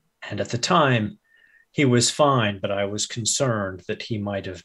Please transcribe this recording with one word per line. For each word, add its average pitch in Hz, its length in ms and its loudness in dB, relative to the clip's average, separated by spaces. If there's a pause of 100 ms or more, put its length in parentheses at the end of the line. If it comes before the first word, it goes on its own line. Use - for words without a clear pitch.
(300)
and 104 100 -6
at - 100 -4
the 120 80 -2
time, 127 640 2 (520)
he 151 140 2
was 123 240 4
fine, 120 520 2
but 101 100 -4
I 101 140 -2
was 104 200 -4
concerned 104 840 -2
that - 140 -6
he 113 160 -6
might 101 280 -4
have 90 200 -12